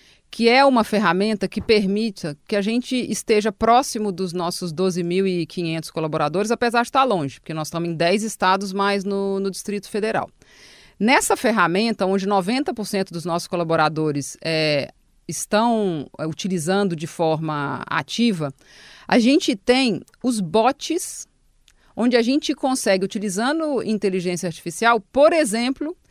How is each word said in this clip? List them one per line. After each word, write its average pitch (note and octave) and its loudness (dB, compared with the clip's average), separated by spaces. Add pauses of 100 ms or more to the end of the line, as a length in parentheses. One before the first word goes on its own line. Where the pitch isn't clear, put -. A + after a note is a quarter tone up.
(300)
que A3+ 0
é B3+ 8
uma B3+ 6
ferramenta G3+ 0
que - -8
permite G3+ 0 (100)
que A3 -2
a G3+ 2
gente A#3 -2
esteja A3 0
próximo A3 2
dos F3+ -6
nossos F3 -6
doze F3+ -2
mil F3 0
e F3 -2
quinhentos E3 -6
colaboradores, D#3+ -2
apesar A#3+ 0
de - -8
estar C4+ 2
longe, E3+ -2
porque - -12
nós D#3 -6
estamos E3+ -4
em E3 -6
dez F3 2
estados G3 0
mais G3+ 0
no, G3 -2
no G3 -4
Distrito G3+ -8
Federal. G#3 -4 (720)
Nessa C#4+ 4
ferramenta, A3+ 2
onde F#3+ 0
noventa G#3 0
por A3 -8
cento F#3+ -4
dos E3+ -10
nossos E3+ -4
colaboradores, D#3 -2
é, D#3 0 (360)
estão, G#3 0 (120)
é, D#3 -6
utilizando F3+ -2
de D#3 -8
forma D#3 -2
ativa, E3 -2 (540)
a F#3+ 4
gente C4 4
tem B3 2 (180)
os A#3 -2
bots, A3+ -2 (680)
onde A#3+ 2
a A#3 6
gente C4+ 0
consegue, A3 0
utilizando A3+ -2
inteligência F#3+ -2
artificial, G#3 0 (100)
por D4+ 6
exemplo, C4 0 (140)